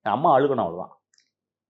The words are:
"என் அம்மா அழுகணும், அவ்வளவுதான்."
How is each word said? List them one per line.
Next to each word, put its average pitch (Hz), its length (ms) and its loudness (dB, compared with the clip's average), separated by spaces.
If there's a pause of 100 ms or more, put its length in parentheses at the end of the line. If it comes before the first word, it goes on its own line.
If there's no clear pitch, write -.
"என் 104 100 -2
அம்மா 143 240 2
அழுகணும், 135 200 2
அவ்வளவுதான்." 90 440 -8 (680)